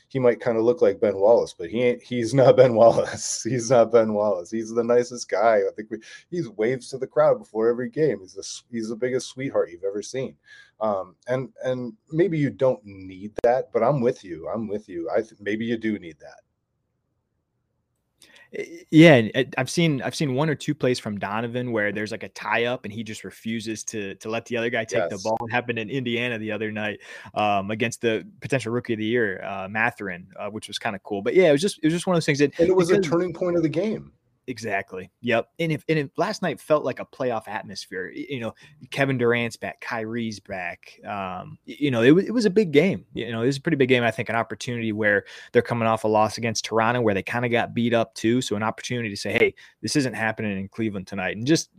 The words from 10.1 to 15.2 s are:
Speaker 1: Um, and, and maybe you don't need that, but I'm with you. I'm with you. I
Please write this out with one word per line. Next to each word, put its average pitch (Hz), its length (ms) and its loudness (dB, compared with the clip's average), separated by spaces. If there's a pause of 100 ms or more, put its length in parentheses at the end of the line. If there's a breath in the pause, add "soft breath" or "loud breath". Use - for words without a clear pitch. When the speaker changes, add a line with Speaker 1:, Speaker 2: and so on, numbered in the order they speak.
Speaker 1:
Um, 95 340 -2 (120)
and, 127 220 -4 (140)
and 123 300 -4 (180)
maybe 165 260 0
you 143 120 2
don't 120 340 0
need 95 480 -14 (120)
that, 123 280 2
but 113 120 2
I'm 131 180 2
with 123 240 0
you. 78 280 -12
I'm 110 140 -6
with 104 220 -8
you. 85 200 -8
I 110 120 0